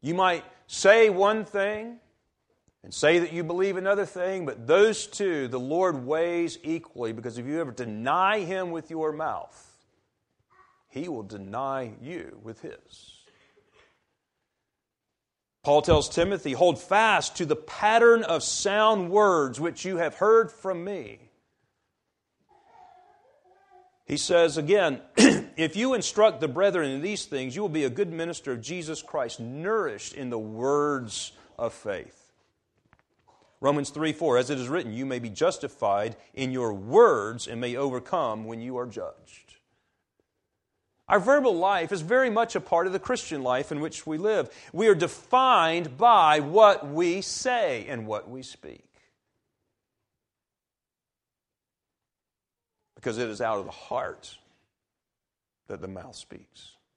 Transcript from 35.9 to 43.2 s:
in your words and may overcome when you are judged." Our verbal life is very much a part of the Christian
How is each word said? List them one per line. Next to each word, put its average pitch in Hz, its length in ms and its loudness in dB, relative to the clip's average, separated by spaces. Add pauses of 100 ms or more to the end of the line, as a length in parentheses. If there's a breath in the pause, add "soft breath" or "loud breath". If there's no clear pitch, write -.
in 131 180 -6
your 123 220 -4
words 117 760 2
and 120 140 -10
may 123 160 -6
overcome 127 720 -4
when 113 160 -12
you 123 160 -10
are 123 80 -8
judged." - 580 -14 (1600)
Our 202 120 6
verbal 254 340 4
life 175 360 0
is 185 120 -4
very 247 260 2
much 226 260 -2
a 185 60 -2
part 170 260 0
of 185 60 -2
the 190 60 -4
Christian 165 440 -6